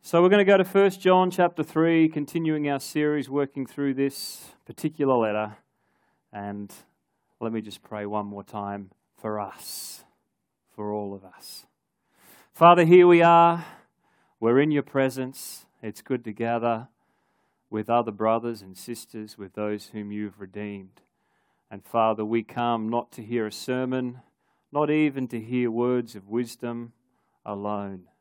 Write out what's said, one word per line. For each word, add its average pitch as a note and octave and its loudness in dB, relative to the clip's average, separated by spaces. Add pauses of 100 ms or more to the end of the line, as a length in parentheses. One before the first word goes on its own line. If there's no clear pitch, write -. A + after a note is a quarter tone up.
So E3+ 2
we're F3+ 6
gonna G3+ 6
go G3 6
to F#3 4
First F#3+ 2
John F#3 4
chapter F3 0
three, E3 4
continuing D#3 -2
our C#3 -2
series, D3+ -2
working C#3 -4
through C#3 -4
this - -6 (140)
particular C#3 -2
letter. G#2+ -2 (760)
And G2+ -12 (680)
let A2+ -6
me A2 -6
just G#2 -16
pray G#2 -12
one G#2 -6
more G2+ -14
time G2+ -10 (260)
for G#2+ -6
us, - -14 (680)
for G#2 -8
all G2+ -8
of G2 -16
us. - -20 (880)
Father, F3 8
here F3 8
we F3 8
are. E3+ 6 (760)
We're A#2+ 4
in D3+ 2
your C#3+ 0
presence. C3 -6 (160)
It's G#2+ -12
good B2 -6
to A2+ -10
gather A#2 -4 (840)
with G#2+ -6
other A#2 2
brothers A2 -2
and F#2+ -20
sisters, A2 -14
with G2 -16
those G#2+ -6
whom G#2 -12
you've G#2 -10
redeemed. G2 -14 (680)
And G2+ -18
Father, A2 0
we A2 -2
come A#2 -4
not A#2+ -6
to B2 -16
hear A2+ -4
a G#2 -8
sermon, B2+ -6 (500)
not D3 0
even C#3+ 0
to A#2 -8
hear A#2+ -2
words A#2+ -2
of G2 -18
wisdom A#2 -6 (520)
alone. G2+ -8 (180)